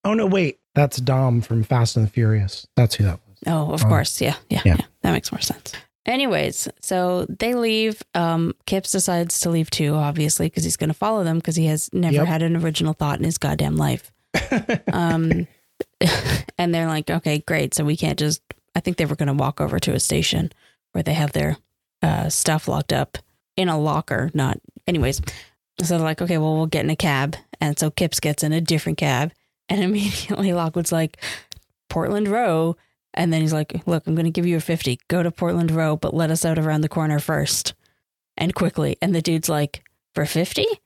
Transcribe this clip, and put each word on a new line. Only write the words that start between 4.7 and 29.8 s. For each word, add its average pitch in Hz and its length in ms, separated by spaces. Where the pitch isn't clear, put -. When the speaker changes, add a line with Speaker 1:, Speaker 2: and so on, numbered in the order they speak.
Speaker 2:
yeah. - 60
That 175 100
makes - 200
more - 100
sense. - 300
Anyways, 233 640
so 180 480
they 226 260
leave. 220 480
Um, 165 400
Kipps 190 260
decides 175 500
to 175 80
leave 160 200
too, 147 260
obviously, 151 540
'cause 160 140
he's - 140
gonna 156 160
follow 208 300
them 165 180
'cause 165 160
he 165 80
has 156 260
never 170 240
Speaker 1:
Yep. 151 120
Speaker 2:
had 160 160
an 165 120
original 160 380
thought 143 260
in - 60
his 165 120
goddamn 151 400
life. 143 340
Speaker 1:
<laughs> - 600
Speaker 2:
Um, 165 540
<laughs> - 580
and 175 160
they're 165 140
like, 156 220
"Okay, 156 300
great. 151 340
So 156 100
we 151 140
can't 151 220
just," 151 220
I 170 40
think 175 180
they 165 80
were 147 100
gonna 143 180
walk 139 280
over 147 180
to - 140
a - 60
station - 520
where 165 120
they 156 100
have 151 200
their, 151 240
uh, 160 280
stuff - 380
locked 147 260
up 139 240
in 185 140
a 156 100
locker, 147 540
not, 135 260
anyways. 139 340
So 175 180
they're - 80
like, 160 160
"Okay, 175 160
well, 156 180
we'll 160 120
get 156 160
in 147 60
a 160 60
cab." 143 400
And 156 180
so 156 140
Kipps - 280
gets 151 240
in 156 100
a 165 80
different 160 360
cab, 143 340
and 196 140